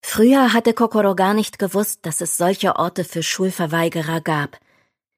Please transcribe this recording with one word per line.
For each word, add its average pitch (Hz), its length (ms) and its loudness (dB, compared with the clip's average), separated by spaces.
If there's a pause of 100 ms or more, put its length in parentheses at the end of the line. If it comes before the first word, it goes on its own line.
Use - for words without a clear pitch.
Früher 247 500 4
hatte 226 220 2
Kokoro 214 420 2
gar 190 180 2
nicht 214 240 -4
gewusst, 202 440 -2
dass 160 180 -6
es 170 160 -6
solche 185 400 0
Orte 175 280 -2
für - 180 -8
Schulverweigerer 165 960 -2
gab. 151 380 -4 (600)